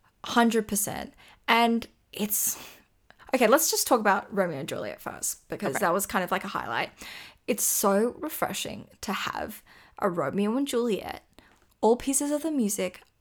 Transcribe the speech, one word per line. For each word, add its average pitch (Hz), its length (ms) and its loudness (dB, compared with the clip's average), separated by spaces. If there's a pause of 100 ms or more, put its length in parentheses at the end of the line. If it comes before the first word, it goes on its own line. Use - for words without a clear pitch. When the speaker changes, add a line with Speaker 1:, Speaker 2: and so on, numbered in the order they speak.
(260)
Speaker 1:
Hundred 226 420 4
percent. - 460 -4 (340)
And 233 380 4 (260)
it's, - 460 -2 (760)
okay, 254 100 6
let's 269 240 6
just - 160 0
talk 240 140 4
about 208 360 0
Romeo 175 260 0
and 156 80 -8
Juliet - 320 -8
first, - 480 -8
because 160 260 -4
Speaker 2:
Okay. - 100 -4
Speaker 1:
that 170 80 4
was 202 140 0
kind 190 160 -2
of, - 80 -4
like, 190 120 -2
a 196 40 -10
highlight. 117 420 -4 (560)
It's 226 180 -2
so 196 560 2
refreshing - 680 -6 (140)
to - 120 -6
have - 480 -6 (380)
a 202 100 0
Romeo 175 460 0
and 277 120 0
Juliet. 233 560 -2 (580)
All 226 160 6
pieces 277 340 -2
of 294 100 0
the 320 100 -2
music 202 500 0 (200)